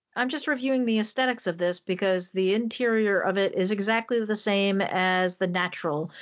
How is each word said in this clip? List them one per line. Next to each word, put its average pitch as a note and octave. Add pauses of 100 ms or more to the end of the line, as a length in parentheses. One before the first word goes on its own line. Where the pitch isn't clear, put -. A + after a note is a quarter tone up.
(200)
I'm B3+
just D4+
reviewing C4
the A3+
aesthetics B3
of E3+
this F3
because F#3
the F#3+
interior A3+
of F#3+
it G3
is F#3+
exactly A3
the G#3+
same G3
as F#3
the F#3+
natural, F3 (100)